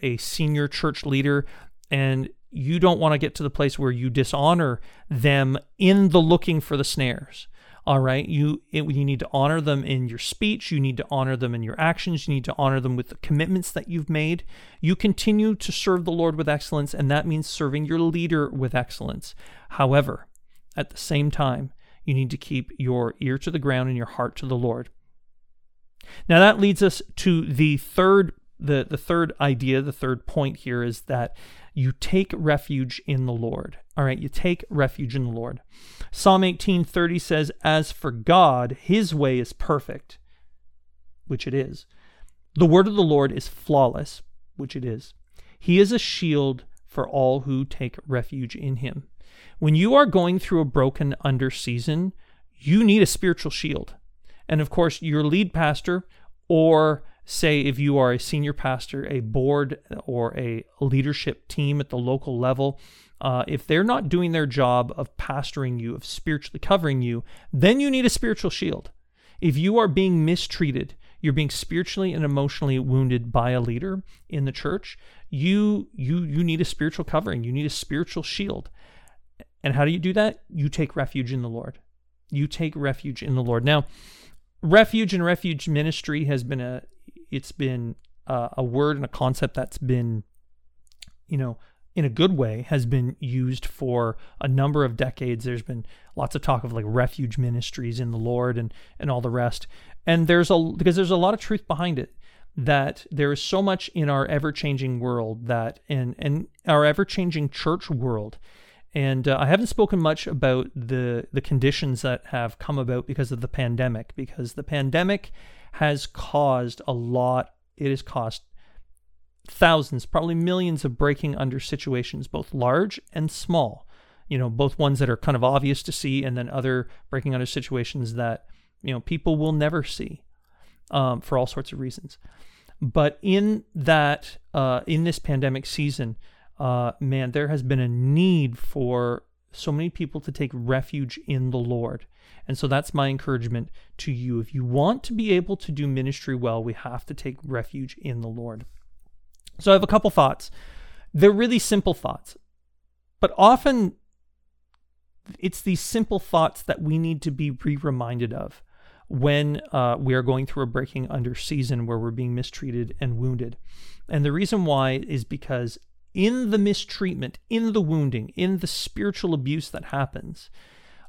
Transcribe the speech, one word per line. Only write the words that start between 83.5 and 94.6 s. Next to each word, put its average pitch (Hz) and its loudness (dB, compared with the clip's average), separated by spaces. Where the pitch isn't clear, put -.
Now, 147 4
refuge 214 6
and 175 2
refuge 170 0
ministry 151 0
has 135 0
been 131 -4
a, 127 -8
it's - -8
been, 127 -4
uh, 123 -4
a 131 -2
word 139 0
and 139 -6
a - -8
concept 131 -2
that's - -6
been, 117 -2
you 147 -4
know, 123 -4
in 165 2
a 131 2
good 165 2
way, 117 -2
has 127 0
been 123 0
used 127 -2
for 120 -2
a 147 -2
number 139 2